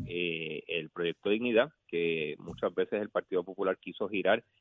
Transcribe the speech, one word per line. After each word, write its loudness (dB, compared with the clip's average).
eh, -4
el -4
Proyecto -2
Dignidad, 4
que 0
muchas -4
veces 0
el -6
Partido 0
Popular -2
quiso -6
girar 2